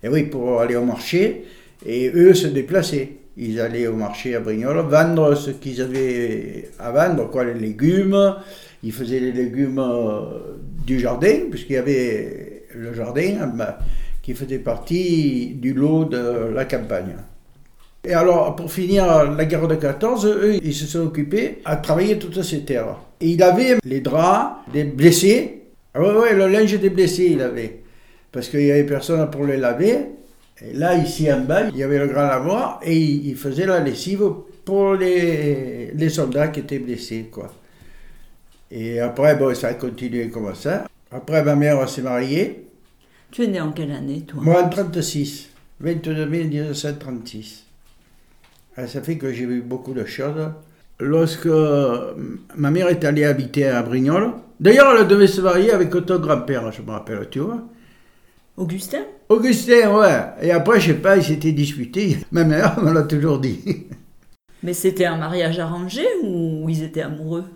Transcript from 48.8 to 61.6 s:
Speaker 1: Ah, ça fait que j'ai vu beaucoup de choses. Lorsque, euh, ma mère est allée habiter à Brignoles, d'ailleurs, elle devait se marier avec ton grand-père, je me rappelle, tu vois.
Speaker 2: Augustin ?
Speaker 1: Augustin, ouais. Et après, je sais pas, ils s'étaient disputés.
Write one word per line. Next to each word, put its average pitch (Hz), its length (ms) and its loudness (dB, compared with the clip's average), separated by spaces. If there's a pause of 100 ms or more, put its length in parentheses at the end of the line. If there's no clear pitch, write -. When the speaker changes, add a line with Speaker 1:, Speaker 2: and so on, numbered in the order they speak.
Speaker 1:
Ah, 131 60 -8
ça 139 140 -10
fait 160 160 -6
que 135 160 -6
j'ai 123 120 -6
vu 123 160 -4
beaucoup 127 300 -10
de 120 140 -6
choses. 156 460 -6 (500)
Lorsque, 160 460 0
euh, 143 680 2 (420)
ma 143 160 0
mère 175 160 2
est 170 160 2
allée 147 220 2
habiter 139 420 2
à 123 160 2
Brignoles, 139 480 2 (300)
d'ailleurs, 254 360 10
elle 214 80 8
devait 196 220 8
se 190 140 2
marier 185 320 4
avec 180 160 2
ton 180 280 0
grand-père, 131 540 -2
je 113 100 -14
me 110 100 -12
rappelle, 104 380 -8
tu 131 100 -8
vois. 226 220 -6 (920)
Speaker 2:
Augustin ? 185 440 -8 (280)
Speaker 1:
Augustin, 226 720 4
ouais. 165 220 6 (200)
Et 170 100 2
après, 190 280 4
je 160 80 2
sais 160 60 4
pas, 196 240 4
ils 175 80 4
s'étaient 156 260 -2
disputés. 147 760 -2